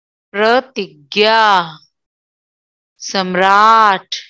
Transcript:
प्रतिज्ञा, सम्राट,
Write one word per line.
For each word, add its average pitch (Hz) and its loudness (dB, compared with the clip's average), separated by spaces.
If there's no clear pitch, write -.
प्रतिज्ञा, 208 -2
सम्राट, 196 0